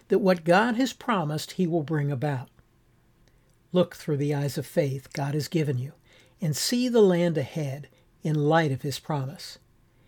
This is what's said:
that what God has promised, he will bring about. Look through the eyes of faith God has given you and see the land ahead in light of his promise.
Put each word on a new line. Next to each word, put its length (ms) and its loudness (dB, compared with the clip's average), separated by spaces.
that 100 4
what 240 2
God 320 4
has 180 0
promised, 580 -2
he 140 0
will 160 0
bring 300 -2
about. 380 -4
Look 240 2
through 220 -4
the 180 0
eyes 220 -4
of 100 -6
faith 440 -2
God 220 -6
has 140 -4
given 320 -2
you 140 -8
and 160 -2
see 320 0
the 140 6
land 360 4
ahead 520 -6
in 140 -2
light 360 2
of 120 -4
his 160 -6
promise. 580 -8